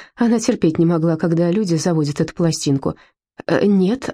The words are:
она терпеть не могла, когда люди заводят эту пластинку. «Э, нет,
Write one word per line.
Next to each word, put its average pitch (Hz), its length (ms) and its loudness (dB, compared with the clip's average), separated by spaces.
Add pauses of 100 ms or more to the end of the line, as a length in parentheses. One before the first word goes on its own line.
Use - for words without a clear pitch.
(140)
она 233 240 0
терпеть 185 400 0
не 165 80 4
могла, 165 300 0
когда 170 340 0
люди 185 240 0
заводят 156 460 -2
эту 160 140 -4
пластинку. 156 600 -2 (520)
«Э, 170 200 0
нет, 202 480 0